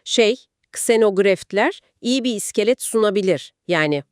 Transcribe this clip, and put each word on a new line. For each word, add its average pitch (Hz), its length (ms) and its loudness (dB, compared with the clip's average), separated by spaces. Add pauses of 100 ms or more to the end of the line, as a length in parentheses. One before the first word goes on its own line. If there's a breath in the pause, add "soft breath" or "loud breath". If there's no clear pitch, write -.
şey, 226 320 2 (360)
ksenograftler 208 1080 0 (200)
iyi 247 240 -2
bir 247 100 -2
iskelet 214 480 -2
sunabilir, 202 720 0 (160)
yani 151 440 0